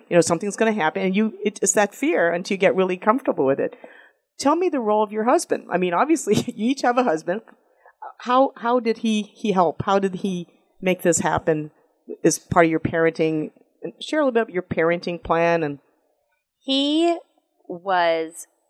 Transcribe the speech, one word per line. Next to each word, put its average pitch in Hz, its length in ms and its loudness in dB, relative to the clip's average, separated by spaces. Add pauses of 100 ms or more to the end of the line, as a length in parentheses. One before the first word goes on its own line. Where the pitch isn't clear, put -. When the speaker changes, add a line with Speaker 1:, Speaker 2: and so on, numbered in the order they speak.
Speaker 1:
You 165 60 0
know, 170 60 8
something's 190 340 -2
gonna 226 180 2
happen. 214 280 -2
And 190 140 -2
you, 220 180 0 (100)
it, - 180 -4
it's 190 120 2
that 202 200 2
fear 277 380 0
until 180 240 -4
you 185 40 -6
get 175 160 4
really 185 200 0
comfortable 214 500 0
with 135 140 2
it. - 160 -4 (640)
Tell 285 160 2
me 359 140 0
the 285 100 -2
role 214 240 2
of 202 80 -4
your 214 140 -4
husband. 285 440 0
I - 80 0
mean, 180 160 0
obviously, 226 420 0
<laughs> - 200 0
you 214 160 -2
each 277 120 -4
have 247 140 2
a 254 60 2
husband. 170 380 -2 (800)
How, 262 360 2
how 240 240 -2
did 220 200 -2
he, 214 240 -2
he - 280 -4
help? 180 320 2
How 196 160 2
did 190 160 -2
he 180 320 -6 (340)
make 185 200 -2
this 170 180 2
happen 156 520 -2 (520)
as 160 160 2
part - 280 2
of 160 40 0
your 160 80 0
parenting? 160 720 0 (500)
Share 311 200 -2
a - 20 2
little 254 100 0
bit 226 100 2
of - 60 -6
your 175 140 -4
parenting 170 580 -2
plan. 170 420 0
And 143 160 -6 (800)
Speaker 2:
He 302 580 0 (500)
was, 170 800 -2 (220)